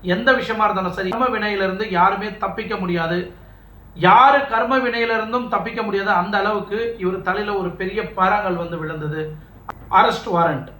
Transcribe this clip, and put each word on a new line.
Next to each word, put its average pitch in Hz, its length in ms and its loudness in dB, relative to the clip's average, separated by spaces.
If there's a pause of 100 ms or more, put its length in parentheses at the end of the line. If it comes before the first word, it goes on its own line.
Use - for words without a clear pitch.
எந்த 233 300 2
விஷயமா 220 320 0
இருந்தாலும் 185 280 0
சரி, 185 160 -4
கர்ம 226 300 0
வினையிலிருந்து 196 520 -2
யாருமே 190 460 2
தப்பிக்க 202 400 -6
முடியாது. 175 680 -2 (520)
யாரு 254 520 8
கர்ம 233 320 0
வினையிலிருந்தும் 233 720 -2
தப்பிக்க 220 340 -4
முடியாது. 202 280 -2
அந்த 196 280 2
அளவுக்கு 214 600 -2
இவர் 185 240 -4
தலையில 202 320 -2
ஒரு 180 160 -2
பெரிய 190 320 -4
பாறாங்கல் 185 540 0
வந்து 170 220 -6
விழுந்தது. 156 540 -6 (580)
அரெஸ்ட் - 440 4
வாரண்ட். 170 320 0 (140)